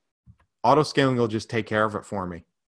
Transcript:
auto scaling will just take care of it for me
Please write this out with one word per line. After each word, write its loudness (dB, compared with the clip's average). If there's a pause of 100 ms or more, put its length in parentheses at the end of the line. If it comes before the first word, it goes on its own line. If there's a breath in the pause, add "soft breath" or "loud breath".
(640)
auto 4
scaling 2
will 2
just -6
take -4
care 0
of -4
it -8
for -8
me -12 (320)